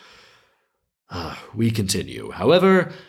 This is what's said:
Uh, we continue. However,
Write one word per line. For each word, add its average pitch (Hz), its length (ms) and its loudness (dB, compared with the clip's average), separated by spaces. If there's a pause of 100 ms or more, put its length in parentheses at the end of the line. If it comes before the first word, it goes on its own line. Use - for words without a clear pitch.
(1080)
Uh, 87 260 -10 (180)
we 117 180 2
continue. 67 600 -4
However, 180 600 4 (180)